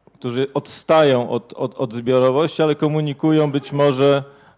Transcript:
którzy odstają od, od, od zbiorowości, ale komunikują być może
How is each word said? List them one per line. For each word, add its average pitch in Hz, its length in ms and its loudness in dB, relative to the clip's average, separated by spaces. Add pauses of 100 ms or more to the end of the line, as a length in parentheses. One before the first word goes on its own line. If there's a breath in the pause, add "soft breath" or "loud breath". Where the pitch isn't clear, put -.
(140)
którzy 127 400 -6
odstają 143 760 0
od, 117 220 -6
od, 131 220 -8
od 127 180 -6
zbiorowości, 127 680 0
ale 151 120 2
komunikują 151 760 0
być 139 200 -4
może 143 500 2 (360 loud breath)